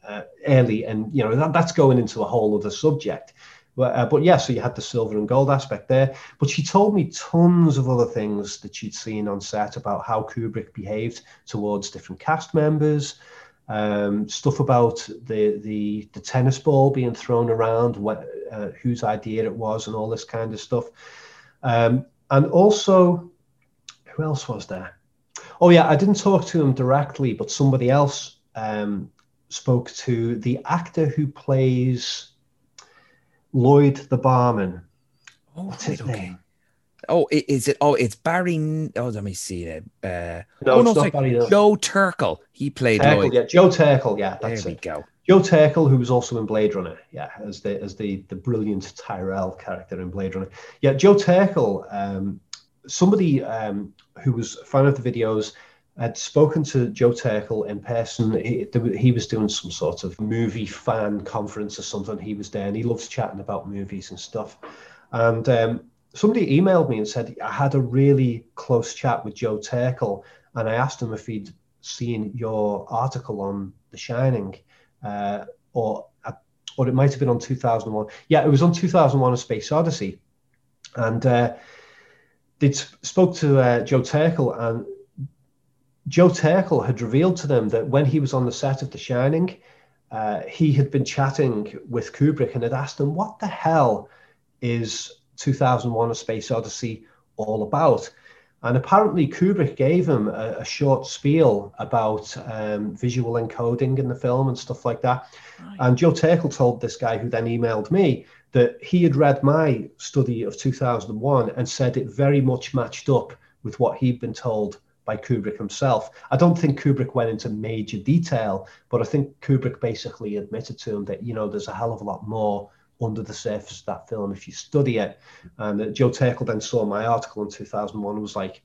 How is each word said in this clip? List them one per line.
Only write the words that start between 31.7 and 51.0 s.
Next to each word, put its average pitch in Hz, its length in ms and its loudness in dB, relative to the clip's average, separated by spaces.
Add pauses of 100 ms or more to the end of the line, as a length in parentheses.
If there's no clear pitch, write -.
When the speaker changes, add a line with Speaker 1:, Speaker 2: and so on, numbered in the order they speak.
Speaker 1:
Lloyd 139 420 6
the - 220 -4
barman. 117 640 0 (720)
Speaker 2:
Oh, 185 120 -12
Speaker 1:
What's - 180 -12
his - 160 -6
Speaker 2:
right, - 80 -8
okay. 110 100 -6
Speaker 1:
name? 92 200 -12 (680)
Speaker 2:
Oh, 165 240 2
i-, 151 160 0
is 139 220 0
it? 139 100 0
Oh, 147 140 4
it's 120 220 0
Barry 175 400 -2
N-, 156 420 -2
oh, 123 100 -4
let 104 160 -6
me 98 100 -8
see 90 300 -8
it. 82 220 -12 (180)
Uh, 85 400 -8 (180)
Speaker 1:
No, - 120 2
Speaker 2:
oh, 247 60 8
Speaker 1:
it's 240 40 8
Speaker 2:
no, - 0 -
Speaker 1:
not 226 120 6
Speaker 2:
sorry. - 160 2
Speaker 1:
Barry 127 280 0
N-, 120 100 2
Speaker 2:
Joe 208 260 6
Turkel. 175 640 0 (120)
He 139 180 -6
played 117 300 2
Speaker 1:
Turkel, 143 160 6
Speaker 2:
Lloyd. 101 180 2
Speaker 1:
yeah, 120 100 4
Joe 175 260 6
Turkel, 131 500 4
yeah, 98 220 -4
Speaker 2:
There 113 80 -4
Speaker 1:
that's 110 160 -6
Speaker 2:
we - 80 -6
Speaker 1:
it. - 80 -14
Speaker 2:
go. 78 240 -10 (200)
Speaker 1:
Joe 190 140 8
Turkel, 151 500 6
who 131 80 8
was 123 140 0
also 120 260 0
in 110 80 -4
Blade 107 300 0
Runner, 85 240 -8 (120)
yeah, 73 180 -10 (160)
as 101 160 -12
the, 101 200 -6
as 98 140 -12
the, 98 320 -8
the 98 80 -10
brilliant 107 600 -4
Tyrell 95 540 -6
character 90 500 -12
in 90 80 -8
Blade 95 260 -6
Runner. 95 140 -8 (320)
Yeah, 135 120 4
Joe 196 220 6